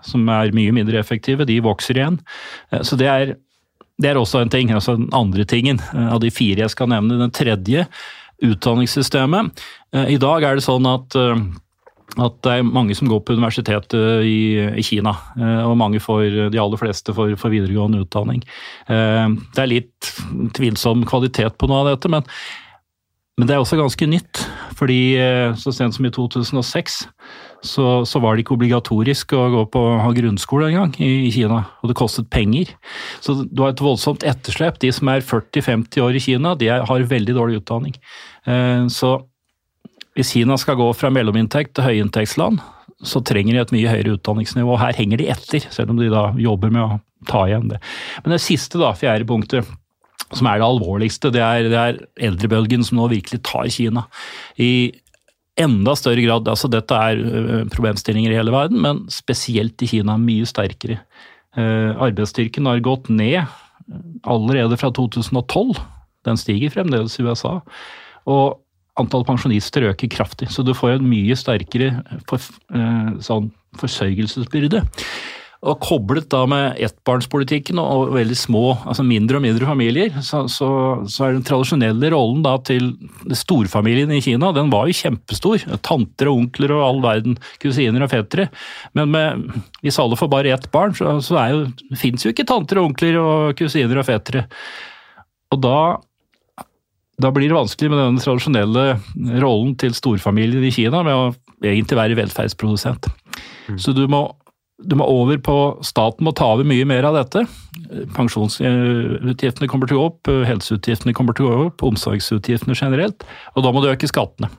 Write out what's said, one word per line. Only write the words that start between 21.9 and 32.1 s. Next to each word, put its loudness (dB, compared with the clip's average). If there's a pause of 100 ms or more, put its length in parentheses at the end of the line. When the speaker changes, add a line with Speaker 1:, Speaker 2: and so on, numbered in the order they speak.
Speaker 1:
dette, -2
men, 0 (1120)
men 2
det 4
er 2
også 0
ganske 0
nytt, -2 (380)
fordi, 2 (220)
eh, 2
så -4
sent -2
som 2
i -6
to 0
tusen -2
og 0
seks, -6 (580)
så, 2
så 0
var 4
det 0
ikke 0
obligatorisk 0
å 4
gå 2
på, 0 (160)
ha 2
grunnskole 0
engang 0
i, 0
i 0
Kina, 2 (220)
og 0
det -4
kostet -2